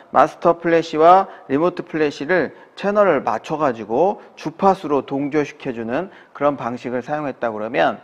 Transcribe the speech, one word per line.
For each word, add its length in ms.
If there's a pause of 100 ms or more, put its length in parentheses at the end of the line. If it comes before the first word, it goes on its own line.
(100)
마스터 480
플래시와 680 (200)
리모트 380
플래시를 720 (200)
채널을 480
맞춰가지고 1000 (140)
주파수로 720
동조시켜주는 1040 (220)
그런 240
방식을 440
사용했다 500
그러면 520